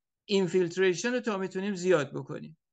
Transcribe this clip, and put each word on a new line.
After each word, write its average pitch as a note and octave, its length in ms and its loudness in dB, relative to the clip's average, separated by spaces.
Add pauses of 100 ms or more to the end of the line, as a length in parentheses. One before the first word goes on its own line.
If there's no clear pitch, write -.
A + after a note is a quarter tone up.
(260)
اینفیلتریشن F#3 880 2
رو B3 60 0
تا A3+ 180 -2
می‌تونیم F#3+ 380 -4
زیاد E3 380 2
بکنیم، D3+ 440 -12 (160)